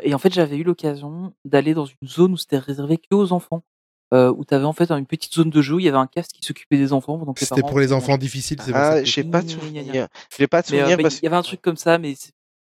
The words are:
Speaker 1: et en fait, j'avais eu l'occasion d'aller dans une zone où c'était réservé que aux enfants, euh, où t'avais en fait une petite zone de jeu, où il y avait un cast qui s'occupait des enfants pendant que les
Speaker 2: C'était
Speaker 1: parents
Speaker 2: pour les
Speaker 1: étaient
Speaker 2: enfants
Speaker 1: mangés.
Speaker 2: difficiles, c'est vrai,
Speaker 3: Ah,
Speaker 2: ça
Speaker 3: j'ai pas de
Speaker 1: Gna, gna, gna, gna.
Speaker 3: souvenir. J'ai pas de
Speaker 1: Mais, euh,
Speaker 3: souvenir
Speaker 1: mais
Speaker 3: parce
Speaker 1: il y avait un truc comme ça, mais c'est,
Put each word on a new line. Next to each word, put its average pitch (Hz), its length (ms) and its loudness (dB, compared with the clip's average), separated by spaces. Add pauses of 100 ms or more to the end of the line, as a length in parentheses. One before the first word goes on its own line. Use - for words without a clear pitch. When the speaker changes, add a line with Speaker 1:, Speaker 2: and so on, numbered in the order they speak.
Speaker 1:
et 143 100 0
en 135 40 0
fait, 185 140 2
j'avais 160 240 0
eu 151 60 -4
l'occasion 160 680 -4 (120)
d'aller 143 300 2
dans 156 120 -4
une 135 200 -16
zone 175 280 2
où - 20 -6
c'était 147 220 -2
réservé 143 400 -4
que - 180 -8
aux 196 160 2
enfants, 170 300 -4 (520)
euh, 127 180 6
où 147 120 -6
t'avais 139 200 2
en 151 80 0
fait 165 200 0
une 139 140 -4
petite - 280 -8
zone 165 160 2
de 151 100 2
jeu, 143 140 2
où 170 60 2
il 185 60 0
y - 20 4
avait 135 100 2
un 131 80 2
cast - 260 -8
qui - 140 -20
s'occupait - 320 -4
des 139 140 0
enfants 143 260 -2
pendant 147 160 -8
que - 60 -8
les 131 60 -4
Speaker 2:
C'était 131 160 -2
Speaker 1:
parents 135 100 -2
Speaker 2:
pour 135 80 2
les 135 60 4
Speaker 1:
étaient 131 80 2
Speaker 2:
enfants 131 180 0
Speaker 1:
mangés. 139 80 2
Speaker 2:
difficiles, 135 420 -6
c'est 131 80 -6
vrai, 127 100 2
Speaker 3:
Ah, 147 180 4
Speaker 2:
ça 135 60 -2
Speaker 3:
j'ai 139 200 -2
pas 170 180 0
de 165 60 -8
Speaker 1:
Gna, 160 80 -10
gna, 160 40 -12 (100)
gna, - 0 - (120)
gna. - 0 -
Speaker 3:
souvenir. 131 260 -4 (300)
J'ai 143 80 2
pas 165 160 2
de - 80 -6
Speaker 1:
Mais, 147 60 0
euh, 143 60 2
Speaker 3:
souvenir 151 160 4
Speaker 1:
mais 156 40 2
Speaker 3:
parce 151 160 0
Speaker 1:
il - 60 -6
y - 20 2
avait 160 100 0
un 175 60 0
truc 180 180 -10
comme 170 160 -2
ça, 170 220 2
mais 151 160 -8
c'est, - 160 -20 (300)